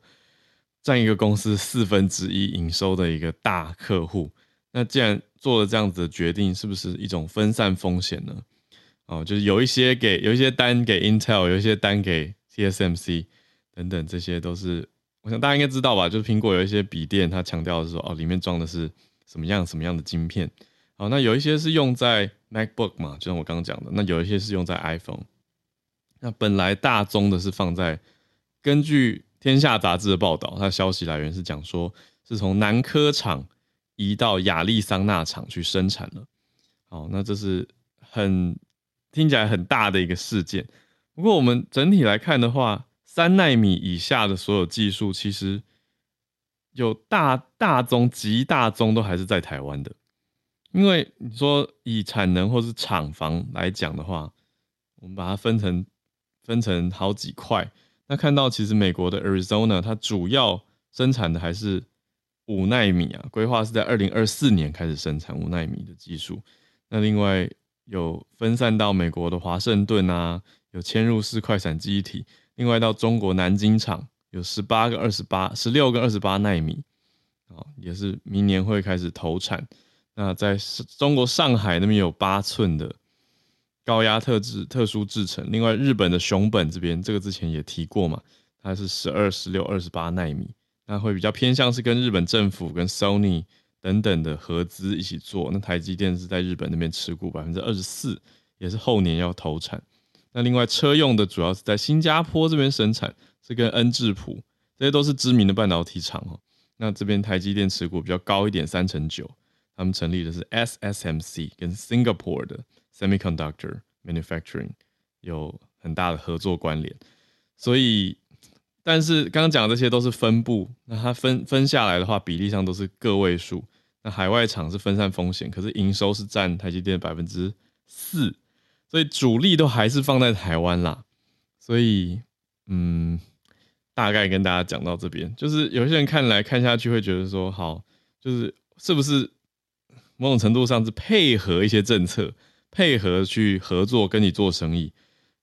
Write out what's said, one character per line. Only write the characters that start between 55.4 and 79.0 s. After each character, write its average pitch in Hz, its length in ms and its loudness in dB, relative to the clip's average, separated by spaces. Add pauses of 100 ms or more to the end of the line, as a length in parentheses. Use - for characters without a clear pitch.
成， 92 260 0 (600)
分 117 180 -2
成 90 300 0
好 98 200 -2
几 - 200 -8
块。 - 400 -4 (360)
那 143 80 -4
看 143 200 2
到 135 120 4
其 110 180 -2
实 107 100 0
美 98 180 4
国 87 160 0
的 95 140 -4
Arizona， 98 580 2
它 110 140 -4
主 95 320 -4
要 110 340 2 (300)
生 131 200 2
产 107 200 0
的 82 80 0
还 85 120 -4
是 101 300 -4 (640)
五 95 220 0
奈 110 240 4
米 87 220 2
啊， - 180 -14
规 110 140 0
划 117 180 2
是 113 80 -6
在 113 120 0
二 120 140 0
零 98 140 0
二 110 140 2
四 131 260 4
年 78 200 2
开 85 140 -8
始 78 100 -2
生 76 220 -6
产 - 180 -10
五 80 120 -6
奈 85 180 -4
米 - 180 -8
的 92 120 -18
技 82 220 -14
术。 95 260 -12 (460)
那 110 100 -2
另 107 180 2
外 98 320 2 (360)
有 82 380 -6 (140)
分 117 180 0
散 117 220 2
到 104 160 2
美 87 160 2
国 85 200 -4
的 87 100 -4
华 87 180 -4
盛 101 280 2
顿 98 220 2
啊， 87 320 -2 (320)
有 90 100 -12
嵌 110 220 0
入 113 180 2
式 110 200 -6
快 107 160 0
闪 80 220 -4
记 101 180 -2
忆 98 40 -2
体， 104 240 -10 (300)
另 123 120 -2
外 117 100 4
到 113 160 2
中 113 240 2
国 95 160 0
南 92 220 2
京 107 240 4
厂 92 280 -6 (240)
有 90 120 -10
十 - 180 -8
八 113 280 2
个 110 100 -4
二 113 100 0
十 98 140 -4
八、 95 320 -2
十 117 160 -4
六 135 200 4
个 117 100 2
二 123 80 2
十 104 100 -2
八 98 180 0
奈 101 220 2
米， 80 240 -4 (640)
哦， 85 180 -18 (120)
也 90 180 -12
是 98 280 -4
明 101 220 0
年 95 180 4
会 104 180 0
开 92 140 -2
始 87 140 -4